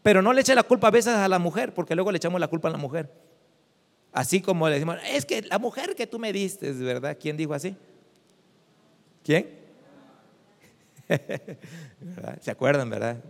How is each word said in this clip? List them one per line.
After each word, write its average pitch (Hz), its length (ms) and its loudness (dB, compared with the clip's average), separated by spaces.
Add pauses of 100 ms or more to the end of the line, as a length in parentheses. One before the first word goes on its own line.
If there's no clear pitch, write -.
Pero 196 180 8
no 226 120 6
le 269 80 4
eche 262 120 4
la 240 100 6
culpa 233 260 6
a - 20 2
veces 233 220 4
a 196 160 4
la 185 100 4
mujer, 180 340 -2
porque 170 220 -2
luego 190 160 0
le 180 60 0
echamos 180 220 -2
la 165 100 -2
culpa 165 180 -2
a 160 40 0
la 156 60 -6
mujer. 147 320 -6 (1000)
Así 185 300 0
como 170 260 2
le 151 80 4
decimos, 165 220 -2 (120)
"Es 269 160 -2
que 226 160 -4
la 190 160 -2
mujer 254 380 -4
que 233 100 -4
tú 226 140 -10
me 220 140 -4
diste", 190 400 -4
¿verdad? 127 460 -4
¿Quién 151 180 -6
dijo 156 160 -4
así? 185 220 -6 (1500)
¿Quién? - 400 0 (1400)
<laughs> - 20 -8 (920)
¿Verdad? 170 400 -14
¿Se - 100 -10
acuerdan, 131 380 0
verdad? 113 400 -6